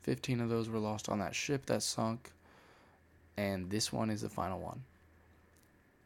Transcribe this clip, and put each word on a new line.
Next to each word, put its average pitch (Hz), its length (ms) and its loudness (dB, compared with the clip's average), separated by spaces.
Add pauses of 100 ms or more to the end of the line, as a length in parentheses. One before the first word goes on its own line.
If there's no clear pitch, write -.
Fifteen 127 380 2
of 117 80 2
those 113 200 2
were 113 100 0
lost 107 300 0
on 107 100 2
that 92 180 0
ship - 300 0
that 110 160 2
sunk, 113 500 -2 (1040)
and 98 340 0
this 110 220 0
one 113 180 2
is 107 120 -2
the 104 80 -2
final 90 280 0
one. 101 240 -6 (1200)